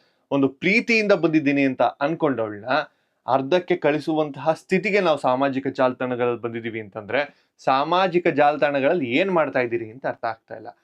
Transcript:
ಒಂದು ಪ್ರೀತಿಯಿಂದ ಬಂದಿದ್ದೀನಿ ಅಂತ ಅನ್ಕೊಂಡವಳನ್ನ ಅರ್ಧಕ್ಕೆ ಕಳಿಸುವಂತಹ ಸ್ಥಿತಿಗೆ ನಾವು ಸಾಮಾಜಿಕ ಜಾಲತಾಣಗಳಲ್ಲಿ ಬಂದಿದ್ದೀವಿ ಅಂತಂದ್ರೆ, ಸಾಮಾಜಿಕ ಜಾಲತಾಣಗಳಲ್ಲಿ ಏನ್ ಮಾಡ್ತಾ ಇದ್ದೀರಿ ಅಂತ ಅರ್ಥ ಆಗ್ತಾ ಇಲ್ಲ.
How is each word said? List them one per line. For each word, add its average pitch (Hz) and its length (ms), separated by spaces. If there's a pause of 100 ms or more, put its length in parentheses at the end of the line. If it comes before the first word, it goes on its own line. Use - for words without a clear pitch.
(300)
ಒಂದು 139 180
ಪ್ರೀತಿಯಿಂದ 208 640
ಬಂದಿದ್ದೀನಿ 156 500
ಅಂತ 131 200
ಅನ್ಕೊಂಡವಳನ್ನ 117 840 (600)
ಅರ್ಧಕ್ಕೆ 139 500
ಕಳಿಸುವಂತಹ 151 760
ಸ್ಥಿತಿಗೆ 190 480
ನಾವು 160 180
ಸಾಮಾಜಿಕ 135 480
ಜಾಲತಾಣಗಳಲ್ಲಿ 123 760
ಬಂದಿದ್ದೀವಿ 117 400
ಅಂತಂದ್ರೆ, 110 720 (140)
ಸಾಮಾಜಿಕ 175 640
ಜಾಲತಾಣಗಳಲ್ಲಿ 147 800
ಏನ್ 175 200
ಮಾಡ್ತಾ 143 300
ಇದ್ದೀರಿ 113 300
ಅಂತ 131 160
ಅರ್ಥ - 180
ಆಗ್ತಾ 113 320
ಇಲ್ಲ. 110 120 (160)